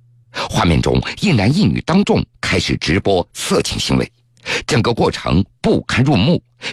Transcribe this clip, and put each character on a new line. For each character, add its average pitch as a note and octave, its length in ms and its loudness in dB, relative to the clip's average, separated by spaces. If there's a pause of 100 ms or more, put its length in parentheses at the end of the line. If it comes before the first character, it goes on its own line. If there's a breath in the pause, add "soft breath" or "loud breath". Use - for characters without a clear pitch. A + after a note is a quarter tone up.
(480 loud breath)
画 - 160 -2
面 D#2+ 160 2
中， B1+ 180 0 (220 loud breath)
一 F#3 120 2
男 A2+ 220 2
一 G3 100 2
女 D#2 180 0
当 F#3 220 2
众 - 200 0 (160)
开 - 180 -2
始 C2+ 200 -2
直 F2+ 220 -2
播 F#2 340 0
色 - 260 -2
情 - 180 -6
行 - 200 -2
为， - 140 -4 (540 loud breath)
整 A#2+ 140 2
个 A#2 140 0
过 - 160 2
程 F2+ 340 0 (160)
不 - 220 2
堪 - 200 -2
入 C3+ 140 4
目， C#3+ 260 2 (300 loud breath)